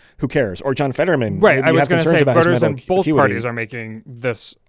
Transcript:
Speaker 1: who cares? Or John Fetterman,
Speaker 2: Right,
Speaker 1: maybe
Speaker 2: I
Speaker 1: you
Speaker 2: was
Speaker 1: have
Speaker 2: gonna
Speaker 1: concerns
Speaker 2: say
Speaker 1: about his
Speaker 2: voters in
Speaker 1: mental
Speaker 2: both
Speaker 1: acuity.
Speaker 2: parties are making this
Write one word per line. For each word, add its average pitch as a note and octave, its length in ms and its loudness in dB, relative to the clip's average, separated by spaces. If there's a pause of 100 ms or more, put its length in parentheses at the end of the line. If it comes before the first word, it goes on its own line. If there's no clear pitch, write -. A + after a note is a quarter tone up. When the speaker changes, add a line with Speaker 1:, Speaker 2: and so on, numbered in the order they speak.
(180)
Speaker 1:
who C#3+ 100 -4
cares? A2 320 -2
Or C#3 140 -4
John C#3 180 -2
Fetterman, C3 480 0
Speaker 2:
Right, F#3 160 6
Speaker 1:
maybe C3+ 80 0
Speaker 2:
I D#3+ 40 4
Speaker 1:
you E3 40 4
Speaker 2:
was D#3+ 80 4
Speaker 1:
have C#3+ 80 2
Speaker 2:
gonna E3+ 140 2
Speaker 1:
concerns E3 160 2
Speaker 2:
say D3+ 40 4
Speaker 1:
about C3 140 2
his E3+ 80 4
Speaker 2:
voters - 180 2
in B2+ 100 2
Speaker 1:
mental F3+ 240 -4
Speaker 2:
both F#3+ 80 0
Speaker 1:
acuity. D3 140 0
Speaker 2:
parties B2+ 280 2
are A#2+ 80 -4
making A2 500 -10
this A#2+ 500 -8 (140)